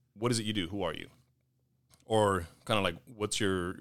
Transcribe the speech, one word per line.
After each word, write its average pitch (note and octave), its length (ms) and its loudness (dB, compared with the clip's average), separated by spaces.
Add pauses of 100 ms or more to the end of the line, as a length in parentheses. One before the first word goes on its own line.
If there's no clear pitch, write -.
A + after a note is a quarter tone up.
(140)
"What A#2 180 0
is A#2 80 0
it A2+ 60 -4
you A2 80 -2
do? F#2 140 -2
Who G2 160 -8
are E2 100 -2
you?" - 160 -12 (960)
Or G2 420 4 (180)
kinda A2 160 2
like, F2+ 140 0 (200)
"What's G#2 240 -4
your, F#2 420 0